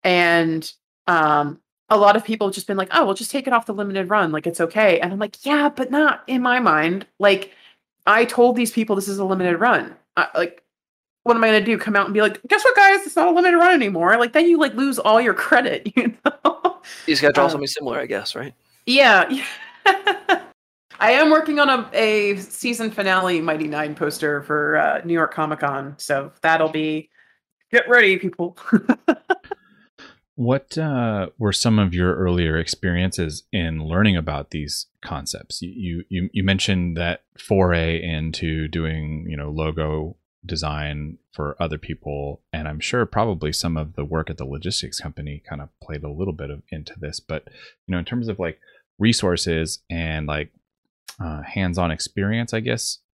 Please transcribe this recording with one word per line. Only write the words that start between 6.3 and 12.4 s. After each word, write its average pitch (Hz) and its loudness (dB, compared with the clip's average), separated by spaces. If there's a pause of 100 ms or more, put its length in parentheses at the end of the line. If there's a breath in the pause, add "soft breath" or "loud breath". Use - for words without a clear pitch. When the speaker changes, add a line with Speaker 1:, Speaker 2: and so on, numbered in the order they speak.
Speaker 1:
my 247 2
mind." 170 2 (100)
Like, 196 2 (540 soft breath)
I 220 6
told 240 4
these 233 0
people 220 0
this 196 -4
is 196 -6
a 196 -2
limited 180 0
run. 190 2 (200)
I, 175 0
like, 170 -4 (600)
what 233 4
am 226 2
I 226 4
gonna 214 6
do? 220 0
Come 214 -4
out 202 4
and 208 -6
be 208 2
like, 214 0